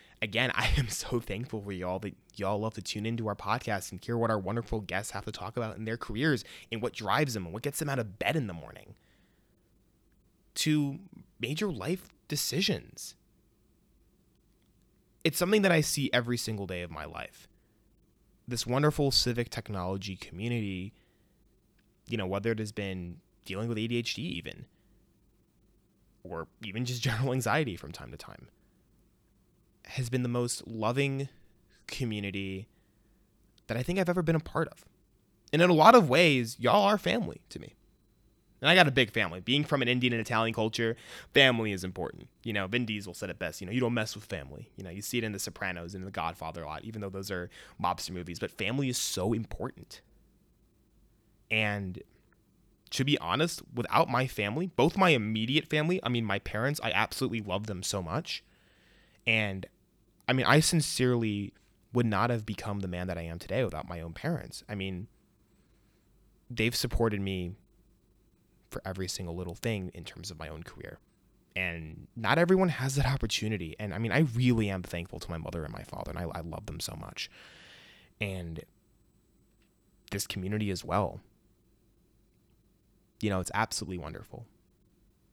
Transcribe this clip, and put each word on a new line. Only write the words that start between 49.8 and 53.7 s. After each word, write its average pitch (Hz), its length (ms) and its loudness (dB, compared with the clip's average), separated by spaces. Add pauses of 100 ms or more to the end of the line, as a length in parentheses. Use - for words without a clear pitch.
And 104 500 0 (880)
to - 140 0
be 143 140 4
honest, 131 440 0 (120)